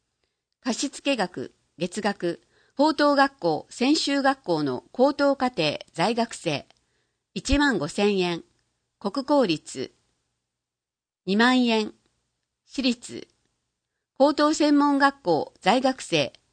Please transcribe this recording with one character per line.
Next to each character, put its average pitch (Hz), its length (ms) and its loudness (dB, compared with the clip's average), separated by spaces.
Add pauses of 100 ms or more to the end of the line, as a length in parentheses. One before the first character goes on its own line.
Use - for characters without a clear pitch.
(640)
貸 262 260 -4
付 277 280 -4
額、 180 360 -6 (260)
月 180 220 -6
額、 190 400 -4 (360)
高 302 180 2
等 294 220 2
学 269 220 2
校、 160 320 -2
専 277 260 0
修 277 260 -2
学 269 220 0
校 160 180 -2
の 127 300 -4
高 277 220 2
等 285 200 2
課 254 160 -2
程 156 300 -2 (120)
在 202 220 -2
学 226 200 -4
生、 147 300 -6 (680)
一 262 240 0
万 277 200 2
五 190 100 -4
千 202 320 0
円。 175 240 -2 (560)
国 - 260 -6
公 285 200 4
立、 151 460 -6 (1400)
二 196 80 0
万 247 300 4
円。 220 260 -2 (720)
私 - 160 -10
立、 240 480 -6 (880)
高 285 160 4
等 302 220 2
専 294 240 2
門 285 180 2
学 277 240 0
校 165 400 -2
在 233 220 2
学 262 180 -2
生、 151 320 -2 (200)